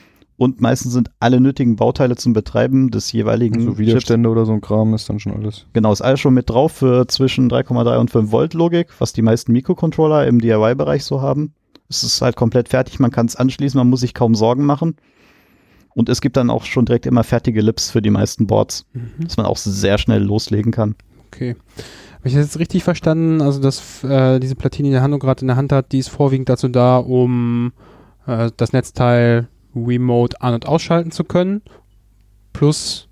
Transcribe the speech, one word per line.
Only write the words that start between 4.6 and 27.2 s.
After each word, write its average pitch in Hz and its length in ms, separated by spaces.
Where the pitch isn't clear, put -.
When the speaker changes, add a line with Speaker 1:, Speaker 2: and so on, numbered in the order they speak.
Speaker 2:
Kram 110 320
ist - 160
dann 104 100
schon 101 140
alles. 107 400
Speaker 1:
Genau, 110 180
ist 98 100
alles 135 200
schon 135 120
mit 127 160
drauf 135 220
für 127 380
zwischen 131 400
drei 123 140
Komma 120 200
drei 120 140
und 120 120
fünf 107 220
Volt 135 220
Logik, 170 340
was 123 120
die - 100
meisten 113 300
Mikrocontroller 151 760
im 120 120
D-I-Y-Bereich 117 640
so 139 180
haben. 139 320
Es - 140
ist - 180
halt 120 160
komplett 120 320
fertig, - 320
man 120 100
kann's 117 240
anschließen, 135 420
man 123 120
muss 127 100
sich 123 140
kaum 117 200
Sorgen 120 320
machen. 147 300
Und 120 140
es 123 140
gibt 139 160
dann 120 120
auch 120 140
schon 127 220
direkt 120 200
immer 123 200
fertige 117 340
Lips 107 320
für 113 100
die 107 80
meisten 104 380
Boards, 104 460
Speaker 3:
Mhm. 123 320
Speaker 1:
dass 165 100
man 107 100
auch - 120
sehr 98 400
schnell 107 260
loslegen 104 480
kann. 107 240
Speaker 3:
Okay. 123 300
Hab - 100
ich 127 80
das 147 120
jetzt 151 140
richtig 175 260
verstanden? 160 560
Also, 143 200
dass, - 440
äh, 131 340
diese 131 160
Platine, 143 320
die 135 60
der 127 80
Hanno 139 180
gerade 131 220
in 131 60
der 127 100
Hand 139 160
hat, 135 180
die 135 80
ist 131 100
vorwiegend 135 380
dazu 127 220
da, 123 280
um, 123 760